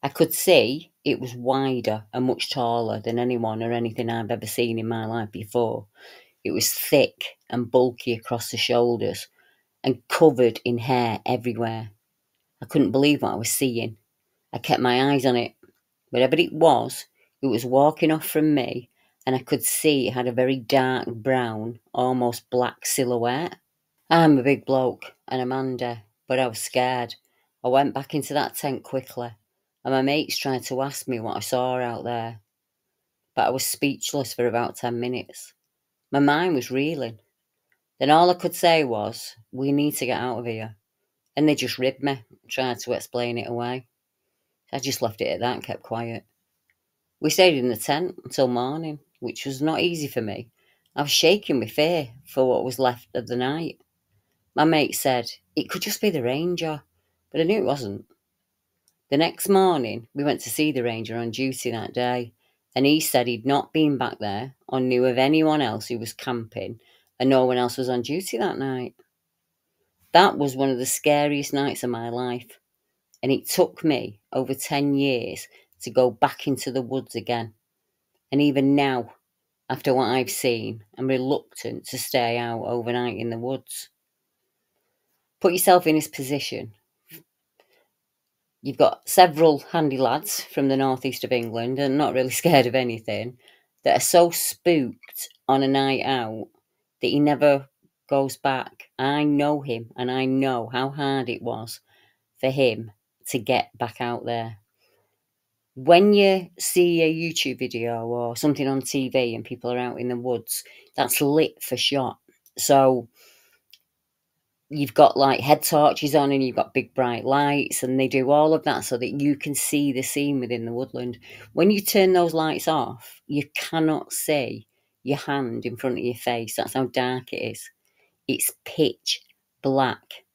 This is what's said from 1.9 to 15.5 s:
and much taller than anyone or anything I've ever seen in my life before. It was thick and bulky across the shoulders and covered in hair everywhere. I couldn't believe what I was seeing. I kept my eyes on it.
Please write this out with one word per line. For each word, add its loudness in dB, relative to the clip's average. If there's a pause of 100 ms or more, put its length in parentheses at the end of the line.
and -2
much -2
taller -2
than -4
anyone -2
or -2
anything -4
I've -4
ever -6
seen -2
in -6
my -6
life -6
before. -4 (580)
It -4
was -2
thick 0 (120)
and -4
bulky 2
across -6
the -8
shoulders 0 (560)
and -2
covered 4
in -2
hair 0
everywhere. -4 (680)
I -14
couldn't 0
believe 4
what -2
I -4
was -4
seeing. -2 (560)
I -6
kept 2
my 2
eyes 2
on 4
it. -2 (560)